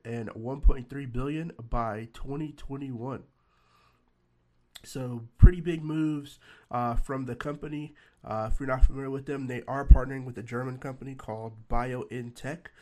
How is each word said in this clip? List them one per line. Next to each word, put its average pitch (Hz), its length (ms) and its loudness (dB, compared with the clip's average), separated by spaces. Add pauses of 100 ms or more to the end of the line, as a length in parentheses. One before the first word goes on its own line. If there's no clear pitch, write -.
and 117 260 -8
one 127 300 -8
point - 300 6
three 139 160 -8
billion 143 460 -6 (180)
by 113 420 -4
twenty 147 380 -8
twenty-one. 135 720 -10 (1600)
So 123 460 -8 (100)
pretty 180 220 12
big 160 240 -4
moves, 151 560 -4 (320)
uh, 120 240 -2
from 131 300 -2
the 120 100 -6
company. 147 580 -10 (300)
Uh, 110 280 -6
if - 60 2
you're 139 80 -6
not 131 180 6
familiar 135 260 2
with 135 160 -8
them, 139 200 -6
they 123 220 -8
are 131 180 -4
partnering 131 380 8
with 123 140 -10
a 101 40 -8
German 123 360 -6
company 131 360 -10
called 110 540 -12
BioNTech, 127 960 -4 (160)